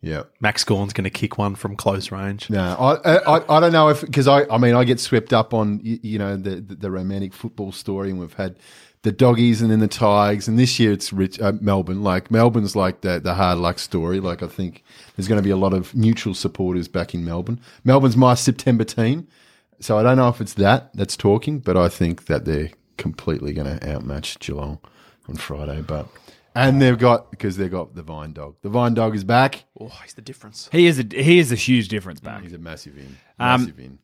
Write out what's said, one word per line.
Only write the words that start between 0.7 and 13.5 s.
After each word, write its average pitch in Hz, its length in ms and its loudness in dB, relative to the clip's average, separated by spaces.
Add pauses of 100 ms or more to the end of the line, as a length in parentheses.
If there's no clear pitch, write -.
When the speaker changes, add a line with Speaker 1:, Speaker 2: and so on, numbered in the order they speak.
Speaker 2:
gonna 95 180 -4
kick - 280 -6
one 101 180 -2
from 98 200 -10
close 98 360 -4
range. 98 380 -8
Speaker 1:
No, 101 120 0
I, 123 320 0 (160)
I, - 280 4
I, - 180 2
I 156 40 6
don't 170 120 4
know 156 160 6
if, 147 240 0
'cause 135 160 2
I, 143 220 6
I 113 80 0
mean, 123 160 4
I 123 100 4
get 120 160 0
swept 113 320 0
up 110 220 0
on, 104 300 -2
y-, 113 180 -6
you 107 160 -6
know, 101 180 -4
the, 95 240 -8
the, 98 160 -16
the 98 140 -8
romantic 95 420 -6
football 104 400 -12
story, 98 380 -6
and 92 100 -8
we've 85 140 -14
had 92 220 -8 (440)
the 110 120 -2
Doggies 120 500 4
and 113 80 2
then 110 100 4
the 107 80 2
Tigers, 104 580 2
and 110 120 0
this 127 200 2
year 110 140 4
it's - 180 -4
Rich-, 95 300 -2
uh, 104 200 0
Melbourne. 98 420 -2
Like, 92 280 -2
Melbourne's 113 460 2
like 95 240 -2
the, 90 180 -2
the 85 160 -4
hard 90 240 2